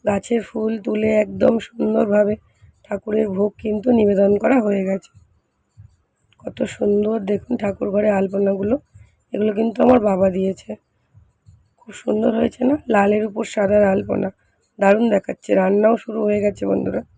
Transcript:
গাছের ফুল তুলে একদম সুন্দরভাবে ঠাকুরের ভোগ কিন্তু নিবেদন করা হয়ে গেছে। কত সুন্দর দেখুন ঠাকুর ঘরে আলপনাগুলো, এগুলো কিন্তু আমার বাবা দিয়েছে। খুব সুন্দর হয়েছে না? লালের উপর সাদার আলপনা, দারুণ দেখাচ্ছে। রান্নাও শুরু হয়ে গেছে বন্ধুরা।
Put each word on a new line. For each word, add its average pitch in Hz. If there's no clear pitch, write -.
গাছের 208
ফুল 220
তুলে 214
একদম 208
সুন্দরভাবে 214
ঠাকুরের 214
ভোগ 196
কিন্তু 214
নিবেদন 202
করা 233
হয়ে 202
গেছে। 190
কত -
সুন্দর 208
দেখুন 202
ঠাকুর 208
ঘরে 208
আলপনাগুলো, 196
এগুলো 208
কিন্তু 220
আমার 247
বাবা 196
দিয়েছে। 190
খুব -
সুন্দর 220
হয়েছে 233
না? 277
লালের 208
উপর 214
সাদার 208
আলপনা, 196
দারুণ 202
দেখাচ্ছে। 202
রান্নাও 202
শুরু 220
হয়ে 208
গেছে 202
বন্ধুরা। 196